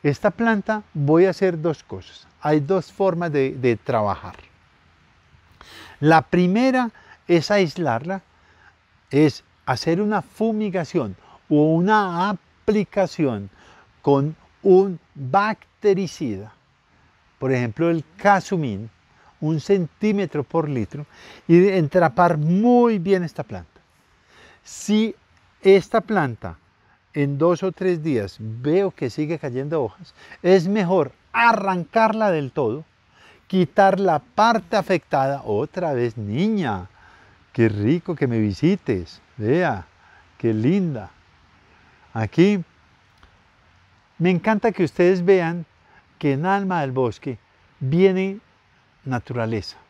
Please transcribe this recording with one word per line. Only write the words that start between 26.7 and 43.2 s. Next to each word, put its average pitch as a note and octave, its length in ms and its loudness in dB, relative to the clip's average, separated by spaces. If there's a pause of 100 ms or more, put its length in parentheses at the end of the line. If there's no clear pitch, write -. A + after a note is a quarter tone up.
en C#3+ 240 -2
dos E3+ 260 0
o F#3+ 80 -2
tres F3 320 -4
días A#2 380 -4
veo C#3 500 -2
que B2+ 200 -8
sigue D3+ 280 -6
cayendo C#3+ 440 -6
hojas, - 320 -10 (280)
es F3+ 240 4
mejor F#3+ 460 0 (200)
arrancarla A3 960 0
del C#3+ 220 -2
todo, C#3 340 -2 (600)
quitar F#3+ 520 2
la E3+ 200 0
parte A3 580 0
afectada. C#3 640 -2
Otra D3 480 -4
vez, A#2+ 240 -2
niña, A#2 720 -4 (640)
qué A2+ 160 2
rico A#2+ 460 -2
que C#3 120 -2
me A#2 120 -2
visites, G#2+ 840 -2 (160)
vea, A#2+ 500 -2 (520)
qué A2+ 160 -2
linda. C#3 560 -2 (1040)
Aquí E3+ 500 2 (1500)